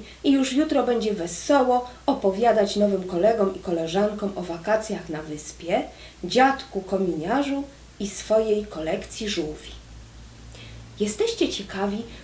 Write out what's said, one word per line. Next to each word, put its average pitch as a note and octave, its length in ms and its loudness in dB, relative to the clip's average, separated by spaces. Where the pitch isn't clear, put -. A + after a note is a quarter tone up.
i C#4+ 80 4
już C4+ 220 4
jutro C#4+ 300 2
będzie G#3+ 300 2
wesoło B3 760 2
opowiadać G#3+ 720 4
nowym G3+ 280 2
kolegom F#3+ 520 2
i - 40 -12
koleżankom F#3+ 760 0
o F#3+ 60 -4
wakacjach F3 680 -2
na D#3 120 -6
wyspie, E3 640 -4
dziadku B3 580 2
kominiarzu G3 800 0
i G3+ 100 -4
swojej G#3+ 560 2
kolekcji F#3+ 640 -6
żółwi. D#3 420 -6
Jesteście F4 500 0
ciekawi, G3+ 540 -4